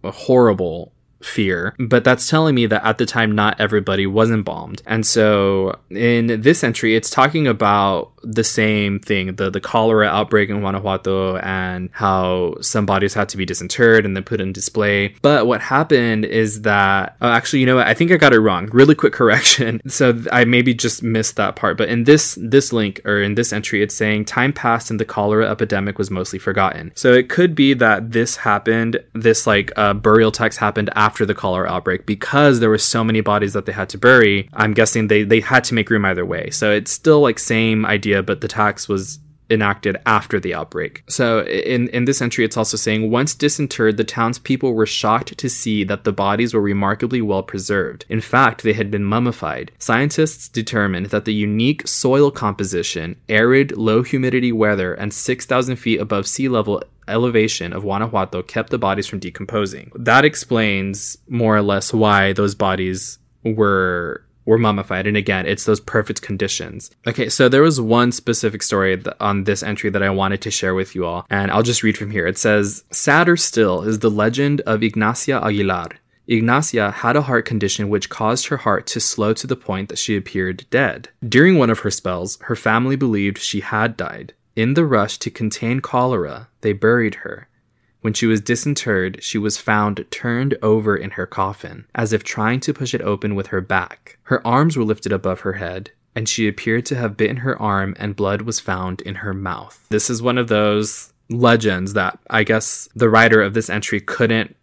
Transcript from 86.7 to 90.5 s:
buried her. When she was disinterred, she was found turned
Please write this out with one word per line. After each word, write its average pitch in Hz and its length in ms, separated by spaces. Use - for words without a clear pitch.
buried 110 420
her. - 320
When 110 120
she - 120
was 110 160
disinterred, 104 800
she - 160
was 104 200
found 104 520
turned 123 520